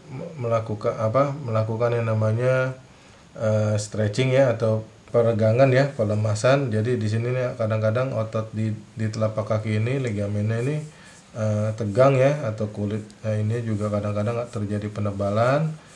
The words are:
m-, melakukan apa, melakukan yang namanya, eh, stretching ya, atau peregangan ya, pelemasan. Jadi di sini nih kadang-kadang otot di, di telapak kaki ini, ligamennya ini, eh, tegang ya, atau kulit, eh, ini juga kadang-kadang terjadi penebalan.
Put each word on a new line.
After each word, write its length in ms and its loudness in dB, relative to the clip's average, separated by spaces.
m-, 320 -10
melakukan 480 -2
apa, 480 0
melakukan 560 0
yang 160 -2
namanya, 640 0
eh, 400 2
stretching 560 0
ya, 240 4
atau 240 0
peregangan 560 4
ya, 240 2
pelemasan. 800 2
Jadi 240 0
di 80 -2
sini 240 0
nih 240 -2
kadang-kadang 560 0
otot 400 -4
di, 240 -2
di 80 -2
telapak 400 -2
kaki 320 0
ini, 240 0
ligamennya 560 -2
ini, 180 -2
eh, 400 0
tegang 400 4
ya, 320 2
atau 240 -4
kulit, 320 -4
eh, 240 -2
ini 160 -2
juga 320 -2
kadang-kadang 560 -2
terjadi 400 -4
penebalan. 800 0